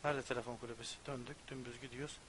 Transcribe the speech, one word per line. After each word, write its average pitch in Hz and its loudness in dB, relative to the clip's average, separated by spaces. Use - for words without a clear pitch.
Nerede 143 8
telefon 120 2
kulübesi? 117 -4
Döndük, 131 -2
dümdüz 123 -4
gidiyoruz. 131 -4